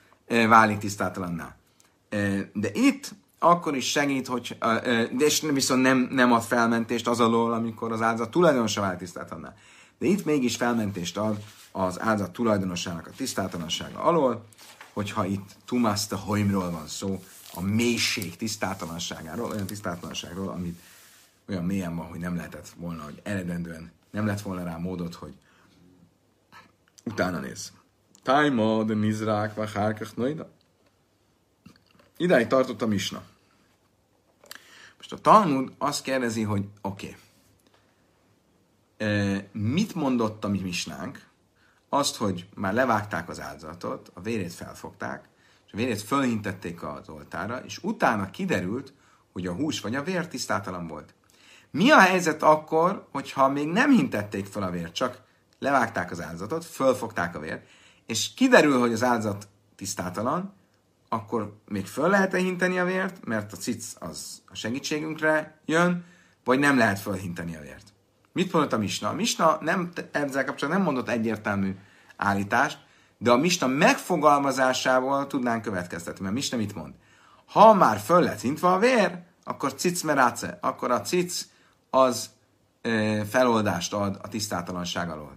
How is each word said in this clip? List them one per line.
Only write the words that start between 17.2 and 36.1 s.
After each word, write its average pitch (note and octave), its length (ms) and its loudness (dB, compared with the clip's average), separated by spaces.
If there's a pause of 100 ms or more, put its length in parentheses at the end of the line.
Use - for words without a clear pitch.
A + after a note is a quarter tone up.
a E2+ 60 -8
mélység A2 760 0
tisztátalanságáról, F2 1120 -6
olyan G2 160 -6
tisztátalanságról, F2+ 800 -8
amit E2+ 320 -8 (680)
olyan F2 160 -4
mélyen F2 320 -4
van, E2 100 -8
hogy E2 140 -12
nem F2 160 -4
lehetett E2 400 -10
volna, E2+ 260 -10
hogy D2 200 -14
eredendően E2+ 680 -6 (180)
nem G#2+ 160 -2
lett G#2 140 -2
volna F#2 240 -8
rá E2+ 120 -8
módod, F2 380 -6
hogy D2 200 -16 (1700)
utána F#2 340 -2
néz. B1+ 340 -10 (500)
Tájma, A#2+ 600 4
de A2 100 0
nizrák, G#2+ 600 0
vagy G#2+ 180 -6
hárkach, G#2 440 -2
noida. C#3+ 340 -4 (1700)
Idáig D#3+ 300 4
tartott B2 360 2
a A#2+ 40 0
misna. G2+ 360 -2 (1700)
Most - 160 -18
a - 60 -12
Talmud D3+ 600 6
azt C#3+ 240 -4
kérdezi, A#2+ 400 -2